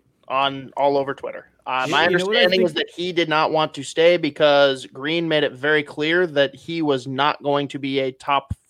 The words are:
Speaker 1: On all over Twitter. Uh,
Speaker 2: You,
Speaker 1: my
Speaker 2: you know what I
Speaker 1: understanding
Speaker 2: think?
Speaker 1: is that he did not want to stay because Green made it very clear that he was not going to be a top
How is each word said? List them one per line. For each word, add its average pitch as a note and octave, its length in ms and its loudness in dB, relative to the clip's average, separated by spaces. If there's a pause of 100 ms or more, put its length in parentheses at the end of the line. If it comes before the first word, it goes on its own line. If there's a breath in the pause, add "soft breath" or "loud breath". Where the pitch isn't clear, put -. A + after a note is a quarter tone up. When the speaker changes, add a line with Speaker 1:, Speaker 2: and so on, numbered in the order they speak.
(280)
Speaker 1:
On C3+ 480 -4
all C#3+ 200 2
over C#3 180 -2
Twitter. - 340 -14 (180)
Uh, C3 200 -2
Speaker 2:
You, C3+ 60 -4
Speaker 1:
my D3 160 4
Speaker 2:
you F3+ 100 2
know F3+ 80 -2
what G#3+ 100 -2
I - 80 4
Speaker 1:
understanding F#3 160 2
Speaker 2:
think? F3+ 80 2
Speaker 1:
is D3+ 60 -8
that D3+ 200 -4
he F3+ 180 -6
did E3 160 0
not D#3 240 2
want D#3 220 0
to C#3+ 80 -10
stay E3 340 4
because C#3+ 720 2
Green D#3+ 420 -4
made D3+ 160 2
it B2+ 80 -2
very D3 300 0
clear D#3+ 440 -2
that C#3+ 280 0
he E3 280 -8
was C3+ 240 0
not C3+ 360 -2
going C#3+ 260 -2
to C#3+ 100 -10
be C3+ 220 -4
a C3 120 -2
top C#3 420 -4 (160)